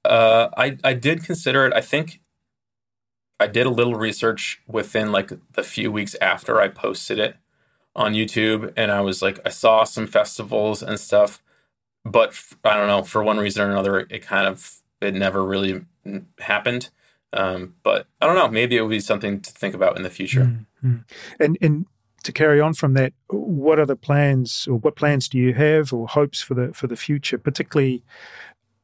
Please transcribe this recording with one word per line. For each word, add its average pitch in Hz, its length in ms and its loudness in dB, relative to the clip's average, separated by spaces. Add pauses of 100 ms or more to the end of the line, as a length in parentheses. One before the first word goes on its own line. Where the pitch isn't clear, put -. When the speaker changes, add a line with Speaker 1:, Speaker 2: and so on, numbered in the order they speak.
Speaker 1:
uh, 113 520 6
I, 131 260 0
I 135 120 2
did 151 300 -2
consider 135 420 0
it. 123 60 2
I 110 80 2
think - 400 -6 (1160)
I 107 80 4
did 113 200 0
a 131 40 0
little 120 240 2
research 110 720 -2
within, 110 460 -2
like, 98 180 0 (220)
the 104 100 -2
few 107 300 -4
weeks 104 280 -6
after 95 400 0
I 98 80 2
posted 104 500 -6
it 107 180 -2 (580)
on 107 200 -2
YouTube, 110 640 -2
and 107 140 0
I 101 100 0
was 95 220 -2
like, 95 220 -2
I - 60 -2
saw 110 340 4
some 110 220 -6
festivals 107 760 -2
and 107 160 -6
stuff, - 440 0 (600)
but 110 260 2
f-, - 340 -12
I 107 120 6
don't 104 100 2
know, 101 160 2
for 107 200 -2
one 107 160 2
reason 104 280 -2
or 101 40 0
another, 98 300 0 (100)
it 104 120 -12
kind 98 240 0
of, - 340 -8 (200)
it 101 140 -4
never 95 300 0
really 95 400 -2 (200)
n-, 101 220 -12 (120)
happened. 120 520 -2 (420)
Um, 92 500 -4
but 101 240 0 (140)
I 139 60 2
don't 170 100 4
know, 160 120 2
maybe 117 280 0
it 113 60 2
would 110 80 -2
be 107 100 -2
something 101 400 -4
to - 100 -14
think 95 240 -6
about 92 220 2
in 92 60 -8
the 92 80 -6
future. 127 340 0
Speaker 2:
Mm, 117 220 0 (180)
mm. 120 200 0 (360)
And, 160 200 0
and 156 260 2 (360)
to - 100 -8
carry 151 280 4
on 151 140 2
from 135 200 2
that, 131 180 2 (160)
what 160 500 0
other 139 180 2
plans 139 760 0
or 123 60 2
what 147 200 0
plans 143 320 2
do - 80 -4
you 127 180 4
have 151 380 2
or 117 160 -4
hopes 147 320 0
for - 140 -6
the, 123 180 -2
for - 140 -8
the 117 100 -4
future, 143 420 -4
particularly 135 640 0 (800)